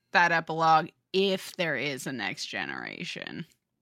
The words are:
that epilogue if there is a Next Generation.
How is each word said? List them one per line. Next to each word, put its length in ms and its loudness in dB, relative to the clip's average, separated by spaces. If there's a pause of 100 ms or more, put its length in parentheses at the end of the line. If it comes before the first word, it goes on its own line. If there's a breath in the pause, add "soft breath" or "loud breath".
(120)
that 200 6
epilogue 560 4 (240)
if 440 0
there 200 -2
is 300 -4
a 60 -6
Next 340 -6
Generation. 1000 -8 (380)